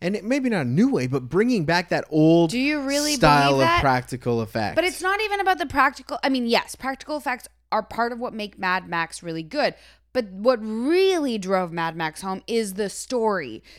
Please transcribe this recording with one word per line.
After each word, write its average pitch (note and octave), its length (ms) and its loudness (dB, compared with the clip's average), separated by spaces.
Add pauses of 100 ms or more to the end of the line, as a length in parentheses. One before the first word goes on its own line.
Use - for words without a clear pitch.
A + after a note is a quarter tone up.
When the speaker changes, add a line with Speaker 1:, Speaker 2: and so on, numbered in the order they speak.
Speaker 1:
And F#3 140 -2
it, F#3 80 -6
maybe B3+ 260 0
not G3+ 120 0
a B2 80 0
new F#3 200 4
way, D3 180 0
but B2+ 220 -2
bringing G#3 360 2
back E3+ 240 0
that D#3+ 200 0
old D#3+ 420 6
Speaker 2:
Do A#3 80 -2
you D4 220 0
really D4 340 0
Speaker 1:
style C#3+ 360 6
Speaker 2:
believe C3+ 120 4
Speaker 1:
of - 40 4
Speaker 2:
that? - 140 4
Speaker 1:
practical B2 600 0
effects. G#2+ 340 -4
Speaker 2:
But E4 100 2
it's F4+ 160 -4
not F#4+ 200 0
even G4+ 180 -2
about F#4 200 2
the F4+ 60 -2
practical. C4+ 580 0
I C4+ 60 0
mean, B3+ 180 0
yes, A3+ 280 0
practical C4+ 420 -8
effects B3+ 300 -6 (240)
are G#3+ 120 0
part A#3 280 -4
of A#3+ 80 -10
what A#3+ 140 -8
make G#3 240 -10
Mad F#3 300 -2
Max E3+ 340 -4
really E3 220 -8
good. G#3+ 320 -2 (380)
But B3 160 -2
what G#3+ 320 0
really C#4 760 0
drove F#3 320 -2
Mad E3 260 -4
Max D#3+ 240 -6
home F#3+ 240 -8
is A3 300 -2
the G#3 120 -4
story. F#3+ 760 -4 (160)